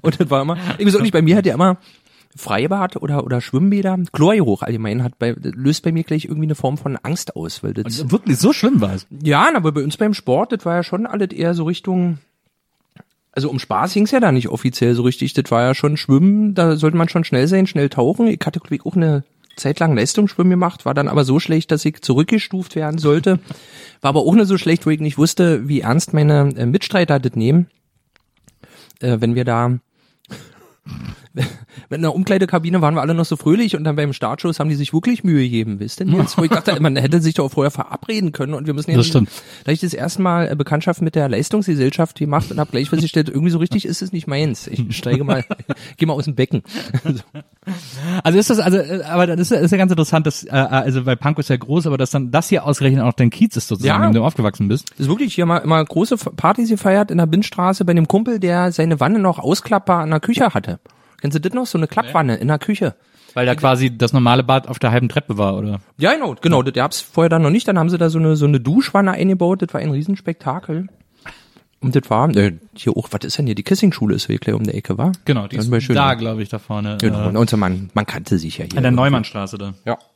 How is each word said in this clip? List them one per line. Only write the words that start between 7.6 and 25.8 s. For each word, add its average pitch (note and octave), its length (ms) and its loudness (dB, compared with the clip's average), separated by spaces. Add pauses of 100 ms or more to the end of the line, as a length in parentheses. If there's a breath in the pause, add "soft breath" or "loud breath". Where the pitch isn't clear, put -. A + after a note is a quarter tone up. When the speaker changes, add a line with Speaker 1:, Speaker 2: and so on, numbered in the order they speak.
Speaker 1:
weil G2+ 100 -6
das A2+ 280 -6
Speaker 2:
Und C#3 100 -4
wirklich, E3 260 0
so A3 160 4
schlimm A#3 280 2
war's? F#2+ 260 -4 (160)
Speaker 1:
Ja, D3+ 320 4
aber D#3 160 0
bei C#3+ 120 -4
uns D3+ 140 -6
beim G#3+ 160 0
Sport, F3 380 0
das A3 120 -6
war E3+ 120 -2
ja F3 80 -2
schon G3+ 240 -6
alles G3+ 240 -4
eher E3+ 240 -2
so E3+ 80 -2
Richtung, F3 560 -2 (1120)
also C#3+ 180 -4
um C#3 80 -6
Spaß B2+ 360 -2
ging's G#3 180 2
ja C4+ 80 4
da G#3 120 4
nicht B2+ 180 2
offiziell B2 440 0
so A#2+ 80 0
richtig, - 320 -2
das B2+ 160 -2
war A#2 140 2
ja C3 100 2
schon D3 240 0
Schwimmen, G3 560 4
da E3+ 220 2
sollte D#3 200 0
man E3 140 2
schon E3 140 0
schnell C3+ 240 0
sein, F#3+ 180 4
schnell C#3+ 240 0
tauchen. F#3 380 0
Ich - 180 0
hatte, D#3+ 140 -6
glaub - 120 -10
ich, C#3+ 140 -6
auch E3 100 -6
eine D#3 280 2 (320)
Zeit - 240 -4
lang D#3+ 160 2
Leistungsschwimmen F3+ 560 2
gemacht, F3+ 340 0
war C3 80 -2
dann C#3+ 140 0
aber D3 180 2
so C3+ 140 2
schlecht, D#3+ 320 -2
dass D3+ 120 0
ich D3+ 180 -4
zurückgestuft F3 720 -2
werden D#3 240 -4
sollte. D#3 400 2 (640 loud breath)
War C3+ 80 0
aber D3 120 2
auch F3 140 4
nur G#3+ 100 8
so F#3+ 140 2
schlecht, D#3+ 260 0
wo D#3 60 2
ich D3+ 80 0
nicht D3+ 180 -4
wusste, D#3 500 2
wie C#3+ 140 0